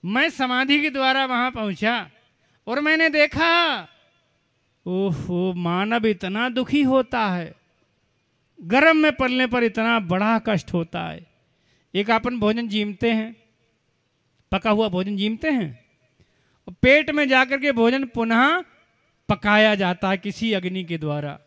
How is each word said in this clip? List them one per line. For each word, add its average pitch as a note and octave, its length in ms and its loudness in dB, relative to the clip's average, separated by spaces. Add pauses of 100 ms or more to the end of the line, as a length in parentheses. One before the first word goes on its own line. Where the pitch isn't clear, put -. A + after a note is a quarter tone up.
मैं B3+ 260 0
समाधि C4 500 0
के D4+ 100 -2
द्वारा C4 360 0
वहां B3+ 240 -2
पहुंचा G#3+ 600 -4 (560)
और B3 140 -2
मैंने D#4+ 280 2
देखा, D4+ 800 0 (1000)
ओहो, F3+ 720 -2
मानव G3 500 -2
इतना G#3+ 420 -2
दुखी B3+ 340 0
होता B3+ 440 0
है, F3+ 280 -4 (1040)
गर्भ C#4 360 4
में D4+ 160 4
पलने B3+ 340 0
पर A#3+ 180 0
इतना A3+ 360 0
बड़ा G3+ 380 0
कष्ट A3 340 -2
होता E3+ 360 -4
है। E3 180 -14 (680)
एक G3+ 160 -2
अपन A#3 280 0
भोजन A3 300 -2
जीमते G#3 420 -2
हैं, A3 260 -4 (1160)
पका G3 180 0
हुआ G#3+ 180 2
भोजन F#3+ 280 -2
जीमते A3 340 -2
हैं, F3 340 -4 (840)
और F3+ 140 -18
पेट D4 280 6
में D4 180 0
जाकर C4 320 2
के C#4 120 0
भोजन A#3+ 320 2
पुनः B3 600 2 (640)
पकाया G#3 460 4
जाता F#3 360 0
है F#3+ 80 0
किसी G#3 340 -4
अग्नि F#3 320 -4
के E3 140 -6
द्वारा D3 480 -6